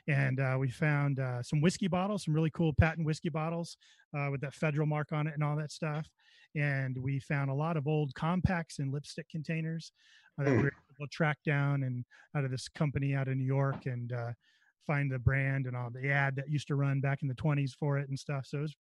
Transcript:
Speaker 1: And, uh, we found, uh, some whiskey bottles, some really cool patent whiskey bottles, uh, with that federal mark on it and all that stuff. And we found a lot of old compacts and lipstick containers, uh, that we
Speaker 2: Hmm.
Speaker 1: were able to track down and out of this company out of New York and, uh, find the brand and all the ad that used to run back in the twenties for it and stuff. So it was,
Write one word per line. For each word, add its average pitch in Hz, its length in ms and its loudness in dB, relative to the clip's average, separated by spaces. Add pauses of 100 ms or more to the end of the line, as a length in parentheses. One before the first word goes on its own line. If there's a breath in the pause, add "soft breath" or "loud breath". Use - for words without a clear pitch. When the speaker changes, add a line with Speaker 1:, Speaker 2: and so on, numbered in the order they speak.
Speaker 1:
And, 135 340 2
uh, 131 180 2
we 135 100 2
found, 143 500 2
uh, 127 240 -4
some 151 180 0
whiskey 185 260 4
bottles, 185 380 0
some 156 80 2
really 160 160 4
cool 160 240 2
patent 160 320 4
whiskey 156 240 -2
bottles, 165 480 -4 (360 loud breath)
uh, 143 180 -2
with 139 100 -4
that 139 120 -6
federal 156 340 2
mark 151 260 0
on 151 140 0
it 156 80 -6
and 151 80 0
all 147 120 2
that 151 160 -4
stuff. 156 380 -4 (460 loud breath)
And 135 420 0
we 135 220 -2
found 139 300 0
a 135 40 0
lot 160 240 0
of 139 100 -2
old 151 280 2
compacts 170 640 0
and 135 120 -2
lipstick 147 380 -8
containers, 160 640 -6 (440 loud breath)
uh, 143 60 -2
that 139 80 4
we 127 60 6
Speaker 2:
Hmm. 110 60 4
Speaker 1:
were 139 100 0 (240)
able 143 100 -10
to - 40 -12
track 151 340 0
down 143 380 2
and 123 200 -4 (320 loud breath)
out 147 80 0
of 131 80 -2
this 127 160 -6
company 139 480 0
out 135 140 0
of 131 80 0
New 131 80 0
York 135 400 0
and, 120 260 -4
uh, 120 220 -4 (520 soft breath)
find 143 240 2
the 131 100 -2
brand 135 480 2
and 123 100 -6
all 123 140 -6
the 127 180 -4
ad 139 260 2
that 139 140 -4
used 151 180 -2
to 147 80 0
run 139 240 2
back 139 220 0
in 151 80 -2
the 127 60 -2
twenties 143 380 0
for 143 260 0
it 139 100 -4
and 135 100 -6
stuff. 139 280 -6
So 147 100 -6
it 143 60 -2
was, 151 180 -6